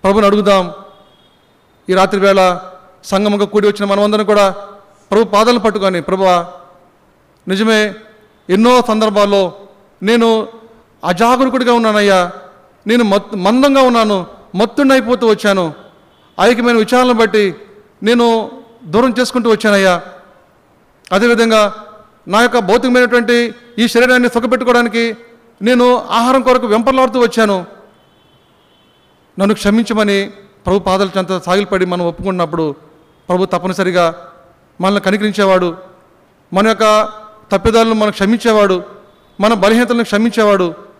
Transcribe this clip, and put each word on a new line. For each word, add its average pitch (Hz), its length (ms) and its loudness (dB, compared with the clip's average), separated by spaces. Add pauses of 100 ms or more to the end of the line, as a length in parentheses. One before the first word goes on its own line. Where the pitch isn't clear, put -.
ప్రభుని 202 220 2
అడుగుదాం. 196 460 2 (1160)
ఈ 185 40 0
రాత్రి 190 260 0
వేళ 185 400 2 (440)
సంగమంగా 202 420 -2
కూడి 202 220 0
వచ్చిన 202 180 -2
మనమందరం 208 400 0
కూడా 202 240 2 (640)
ప్రభు 214 120 2
పాదాలు 220 360 2
పట్టుకొని, 196 420 -2
"ప్రభువా, 180 460 0 (1000)
నిజమే, 214 460 0 (560)
ఎన్నో 240 380 4
సందర్భాల్లో 202 680 0 (500)
నేను 226 440 0 (580)
అజాగరూకుడిగా 240 680 0
ఉన్నానయ్యా, 208 580 2 (560)
నేను 240 160 2
మత్-, 208 340 -2
మందంగా 262 440 2
ఉన్నాను, 220 460 0 (280)
మత్తుణ్ణి 240 380 0
అయిపోతూ 247 340 0
వచ్చాను, 196 460 0 (680)
ఐక్యమైన 240 360 2
విచారాలను 247 360 2
బట్టి 214 420 0 (480)
నేను 226 480 0 (320)
దూరం 220 360 0
చేసుకుంటూ 240 300 -2
వచ్చానయ్యా. 196 520 2 (1080)
అదేవిధంగా 220 760 0 (420)
నా 196 140 0
యొక్క 240 180 0
భౌతికమైనటువంటి 240 960 0 (240)
ఈ 233 80 0
శరీరాన్ని 247 420 2
సుఖపెట్టుకోవడానికి 233 880 -2 (440)
నేను 247 340 2
ఆహారం 247 460 0
కొరకు 247 260 0
వెంపర్లాడుతూ 247 520 0
వచ్చాను, 214 460 0 (1700)
నన్ను 196 160 0
క్షమించమని" 208 760 -2 (340)
ప్రభు 190 140 0
పాదాల 190 380 -2
చెంత 180 240 -4
సాగిలపడి 190 440 -2
మనం 175 200 -4
ఒప్పుకున్నప్పుడు 170 720 -4 (540)
ప్రభు 180 160 0
తప్పనిసరిగా 180 840 -2 (500)
మనల్ని 196 200 0
కనికరించేవాడు, 190 760 0 (760)
మన 202 140 0
యొక్క 214 420 2 (420)
తప్పిదాలను 226 420 2
మనం 214 180 0
క్షమించేవాడు, 202 720 0 (580)
మన 220 120 2
బలహీనతలను 226 500 2
క్షమించేవాడు. 208 720 0 (260)